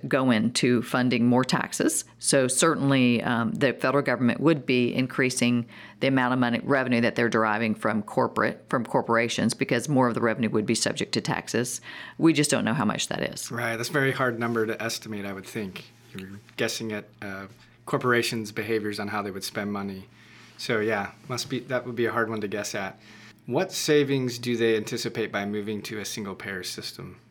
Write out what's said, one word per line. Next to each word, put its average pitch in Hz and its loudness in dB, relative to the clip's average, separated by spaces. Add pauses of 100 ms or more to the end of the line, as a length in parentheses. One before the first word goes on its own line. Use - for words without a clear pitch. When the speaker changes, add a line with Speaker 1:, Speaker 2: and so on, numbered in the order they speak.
Speaker 1:
go 131 2
into 120 4
funding 123 2
more 123 6
taxes. - 0 (160)
So 131 4
certainly, 135 4
um, 113 0
the 123 2
federal 135 2
government 123 2
would 147 2
be 123 2
increasing 127 2 (360)
the 135 2
amount 127 4
of 131 2
money, 120 2
revenue 127 2
that 117 2
they're 117 4
deriving 110 2
from 110 0
corporate, - 0
from 120 -2
corporations, 117 2
because 123 0
more 127 4
of 113 -2
the 117 -4
revenue 110 2
would 110 0
be 117 2
subject - -2
to 113 0
taxes. - -2 (380)
We 160 6
just 147 2
don't 123 2
know 110 0
how 110 0
much - -2
that - -4
is. - -6
Speaker 2:
Right. 117 -4
That's 117 -4
a - -6
very 135 2
hard 123 -2
number 117 0
to 107 -4
estimate, 110 -8
I 101 -8
would 95 -12
think. 98 -10 (280)
You're 98 -14 (160)
guessing 113 -4
at, 104 -8 (160)
uh, 98 -12 (400)
corporations' 120 0
behaviors 107 -2
on 101 -4
how 104 -4
they 101 -6
would 95 -10
spend 104 -6
money. 98 -8 (500)
So 113 -2
yeah, 104 -2 (180)
must 120 -6
be, 127 -4
that 127 -4
would 123 -10
be 117 0
a 110 0
hard 113 0
one 110 -4
to 101 -4
guess 101 -6
at. 98 -8 (460)
What 170 -2
savings 135 2
do 120 -2
they 113 4
anticipate 110 -4
by 101 -4
moving 104 -6
to 107 -10
a 98 -8
single-payer 98 -8
system - -12 (120)